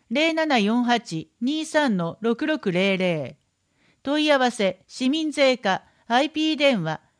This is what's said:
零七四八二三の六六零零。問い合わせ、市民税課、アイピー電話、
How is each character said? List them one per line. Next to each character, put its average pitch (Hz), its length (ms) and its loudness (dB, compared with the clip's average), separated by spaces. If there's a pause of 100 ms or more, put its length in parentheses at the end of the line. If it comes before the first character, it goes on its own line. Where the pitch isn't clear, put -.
零 311 240 0
七 311 260 2
四 220 240 0
八 233 560 -2
二 302 260 -2
三 294 300 0
の 170 240 -4
六 233 260 -2
六 302 260 -2
零 190 260 0
零。 160 400 -4 (640)
問 302 220 0
い 302 40 2
合 285 100 6
わ 247 120 2
せ、 190 360 -2
市 262 220 -2
民 311 220 -2
税 262 260 2
課、 190 260 -2 (240)
ア 247 140 2
イ 302 80 0
ピ 311 240 -2
ー - 40 0
電 269 260 2
話、 160 160 -4 (200)